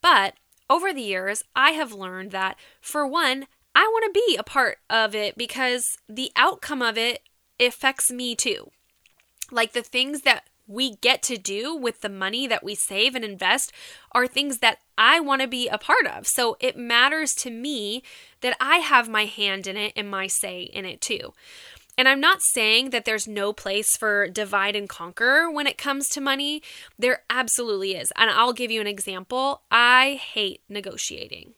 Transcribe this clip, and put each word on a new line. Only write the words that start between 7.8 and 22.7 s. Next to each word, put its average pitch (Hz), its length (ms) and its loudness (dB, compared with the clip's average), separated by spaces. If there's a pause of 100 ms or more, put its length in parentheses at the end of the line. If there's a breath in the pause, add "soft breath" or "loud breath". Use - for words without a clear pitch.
me 247 260 -6
too. - 360 -4 (800)
Like, 233 220 0
the 240 100 -4
things 269 380 -4
that 247 240 2 (220)
we 226 300 -4
get 254 260 2
to 240 140 -4
do 220 380 -6
with 240 260 -6
the 208 80 -6
money 196 380 -4
that 226 160 -2
we 202 120 -8
save 220 400 0
and 240 80 -4
invest 202 480 0 (400 loud breath)
are 247 160 2
things 277 320 -4
that 226 200 2 (180)
I 269 220 6
want 277 220 0
to 269 60 -2
be 247 200 -4
a 208 100 -2
part - 300 2
of. - 200 -8
So 233 320 -2
it - 180 -2
matters 254 580 2
to - 160 -8
me 233 520 -6 (380 loud breath)
that 247 180 -2
I 285 180 4
have 285 320 4
my 214 160 2
hand 196 420 -4
in 196 100 -6
it 208 180 -4
and 208 140 -6
my 190 180 -4
say 185 360 -4
in - 220 -10
it - 160 -10
too. - 320 -6 (640 loud breath)
And 262 120 6
I'm 277 100 4
not 359 220 4
saying 233 480 2